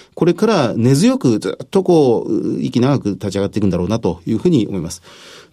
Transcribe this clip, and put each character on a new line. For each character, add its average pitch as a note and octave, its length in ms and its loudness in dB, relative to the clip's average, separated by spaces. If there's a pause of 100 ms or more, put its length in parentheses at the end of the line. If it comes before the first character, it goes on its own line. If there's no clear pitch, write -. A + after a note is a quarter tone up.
(140)
こ - 100 0
れ E3+ 100 2
か F#3+ 120 0
ら D3 280 0
根 B2 220 4
強 B3 220 2
く A2+ 200 2
ず - 240 -6
っ - 40 -12
と F#3+ 160 0
こ D3 460 2
う、 A2+ 320 -2
息 B2+ 200 -2
長 C3 180 2
く G2+ 120 -4
立 G2 200 -6
ち F2+ 40 -12
上 G2 60 -2
が G2+ 60 -2
っ F#2+ 40 -4
て - 80 -6
い G2+ 40 -2
く G#2 40 0
ん F#2+ 40 2
だ F2 80 -2
ろ F2+ 80 -2
う - 20 -4
な A2 100 -2
と F#2 280 -4
い - 60 -2
う A2 60 -2
ふ C#3 80 -4
う - 20 4
に C3 180 2
思 F#2+ 120 -6
い - 20 -4
ま D#2+ 100 -8
す。 - 120 -16 (500)